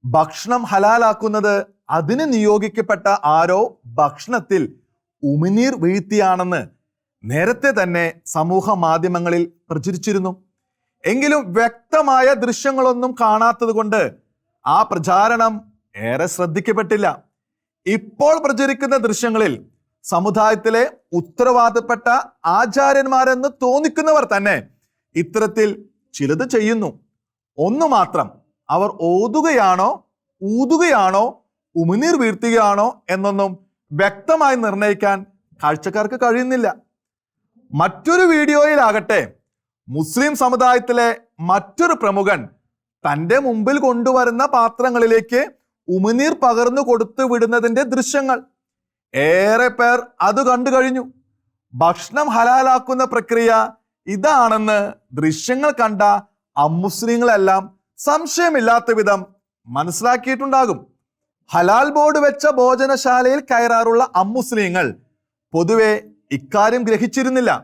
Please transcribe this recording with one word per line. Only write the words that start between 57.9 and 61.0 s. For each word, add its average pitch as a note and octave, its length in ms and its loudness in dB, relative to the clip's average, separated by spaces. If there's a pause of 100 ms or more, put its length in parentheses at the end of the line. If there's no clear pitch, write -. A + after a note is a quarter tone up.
സംശയമില്ലാത്ത C#4+ 920 0
വിധം G3+ 340 0 (420)
മനസ്സിലാക്കിയിട്ടുണ്ടാകും. B3 1120 -2 (760)